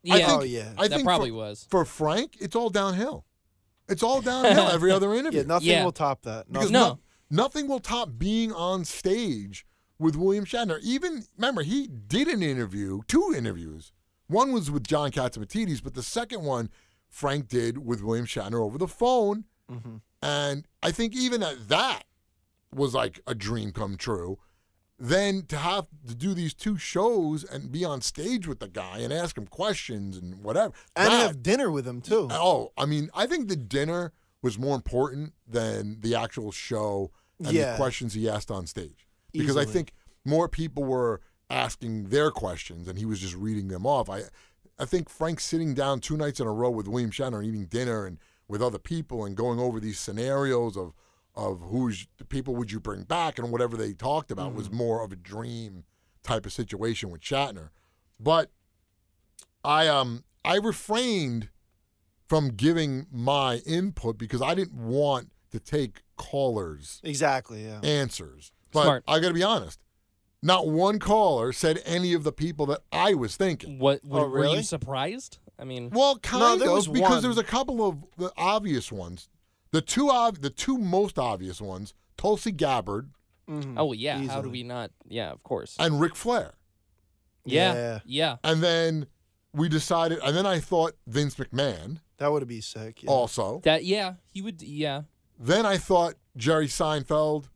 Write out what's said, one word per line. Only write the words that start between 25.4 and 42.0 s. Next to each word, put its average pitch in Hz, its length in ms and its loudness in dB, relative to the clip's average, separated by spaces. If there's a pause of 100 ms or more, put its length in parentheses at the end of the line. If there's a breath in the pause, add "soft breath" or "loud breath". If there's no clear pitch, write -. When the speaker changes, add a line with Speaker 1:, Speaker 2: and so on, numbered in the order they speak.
Speaker 1:
to 156 100 -6
have 175 300 -2 (200)
to 117 80 -10
do 156 180 -4
these 170 220 -4
two 214 240 -2
shows 175 680 0
and 135 280 -10
be 170 120 -2
on 143 160 -4
stage 185 460 -4
with 135 140 -8
the 104 80 -12
guy 92 320 -10
and 120 120 -4
ask 165 240 -4
him 104 100 -10
questions 107 680 -6
and 92 280 -12
whatever. 165 280 0 (240 soft breath)
Speaker 3:
And 196 160 6
Speaker 1:
that 240 140 6
Speaker 3:
have 143 160 -4
dinner 220 280 2
with 139 160 -2
him, 123 140 -8
too. 202 300 2
Speaker 1:
Oh, 156 480 2
I 139 80 2
mean, 151 260 -2
I 214 140 0
think 277 220 -2
the 180 80 -2
dinner 151 560 -2 (300)
was 110 160 -2
more 139 180 0
important 135 560 -2 (140)
than 110 540 -2
the 113 140 0
actual 113 380 -4
show 104 580 -4 (340)
and - 80 0
Speaker 3:
Yeah. 143 200 2
Speaker 1:
the - 40 -4
questions 123 380 -2
he 110 140 0
asked 107 220 -4
on 95 160 -6
stage. - 400 -12 (260)
Because 147 240 0
I 147 60 4
Speaker 3:
Easily. - 120 -2
Speaker 1:
think 165 180 -2 (320)
more 160 240 4
people 147 360 -2
were 123 360 0 (300)
asking 117 600 -2